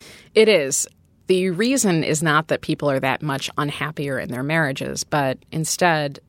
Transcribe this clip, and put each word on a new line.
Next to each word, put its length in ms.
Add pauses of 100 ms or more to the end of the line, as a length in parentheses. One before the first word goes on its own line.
(360)
It 140
is. 360 (420)
The 220
reason 540
is 180
not 280
that 120
people 300
are 80
that 240
much 340
unhappier 640
in 100
their 140
marriages, 640
but 320 (160)
instead 760